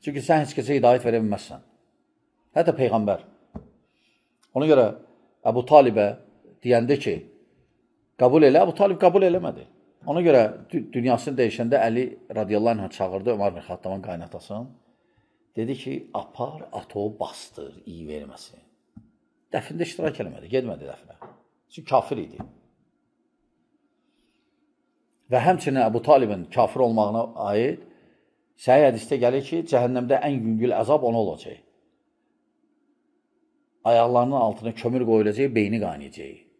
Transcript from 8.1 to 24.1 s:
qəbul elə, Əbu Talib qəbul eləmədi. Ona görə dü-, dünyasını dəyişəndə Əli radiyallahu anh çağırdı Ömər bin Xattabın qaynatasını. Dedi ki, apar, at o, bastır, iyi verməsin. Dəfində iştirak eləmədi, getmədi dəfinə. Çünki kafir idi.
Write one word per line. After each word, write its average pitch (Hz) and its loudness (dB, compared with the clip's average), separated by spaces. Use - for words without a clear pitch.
qəbul 135 6
elə, 165 6
Əbu 175 -6
Talib 196 2
qəbul 190 4
eləmədi. 175 -4
Ona 156 -2
görə 143 6
dü-, 131 -6
dünyasını 127 -2
dəyişəndə 117 0
Əli 117 -2
radiyallahu 107 -2
anh 92 -10
çağırdı 98 -6
Ömər 98 -4
bin 85 -16
Xattabın 92 -10
qaynatasını. 92 -12
Dedi 117 -6
ki, - -12
apar, 143 -10
at - -14
o, 101 -4
bastır, - -14
iyi 82 -16
verməsin. 71 -16
Dəfində 165 -8
iştirak 160 -8
eləmədi, 90 -12
getmədi 104 -4
dəfinə. - -20
Çünki - -20
kafir - 0
idi. - -16